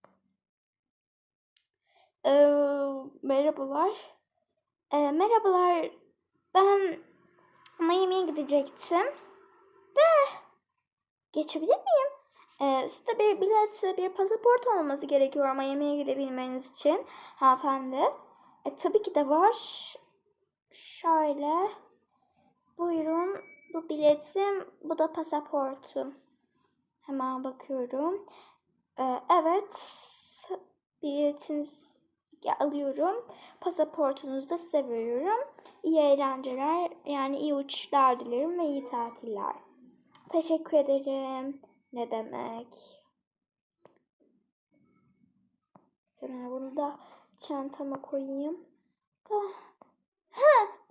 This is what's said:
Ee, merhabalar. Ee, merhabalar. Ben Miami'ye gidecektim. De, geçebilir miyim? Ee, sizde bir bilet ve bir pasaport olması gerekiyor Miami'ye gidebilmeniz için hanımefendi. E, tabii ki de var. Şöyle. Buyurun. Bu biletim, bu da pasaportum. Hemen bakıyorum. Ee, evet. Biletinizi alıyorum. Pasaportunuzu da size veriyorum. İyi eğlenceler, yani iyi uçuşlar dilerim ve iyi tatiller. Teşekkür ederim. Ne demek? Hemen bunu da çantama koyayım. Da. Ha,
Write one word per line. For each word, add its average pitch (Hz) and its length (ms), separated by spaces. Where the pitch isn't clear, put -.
Ee, 269 40
merhabalar. 285 680
Ee, 294 180
merhabalar. 359 800
Ben 392 460
Miami'ye 370 480
gidecektim. 294 800
De, 605 320
geçebilir 320 440
miyim? 571 360
Ee, 269 280
sizde - 300
bir 415 220
bilet 427 440
ve 381 120
bir 370 120
pasaport 453 580
olması 294 400
gerekiyor 277 480
Miami'ye 277 420
gidebilmeniz 262 760
için 330 360
hanımefendi. 262 760
E, 277 120
tabii - 260
ki 370 120
de 285 140
var. 370 280
Şöyle. 311 1000
Buyurun. 339 800
Bu 330 140
biletim, 302 840
bu 320 160
da 320 140
pasaportum. 285 1080
Hemen 262 440
bakıyorum. 269 840
Ee, 254 320
evet. 349 720
Biletinizi 294 840
alıyorum. 285 760
Pasaportunuzu 277 880
da 339 80
size 285 300
veriyorum. 254 600
İyi 320 180
eğlenceler, 277 920
yani 277 340
iyi 294 160
uçuşlar 277 680
dilerim 262 380
ve 339 60
iyi 277 260
tatiller. 233 640
Teşekkür 320 460
ederim. 269 840
Ne 233 180
demek? 233 920
Hemen 247 300
bunu 269 260
da 294 240
çantama 277 640
koyayım. 277 640
Da. 415 100
Ha, 494 380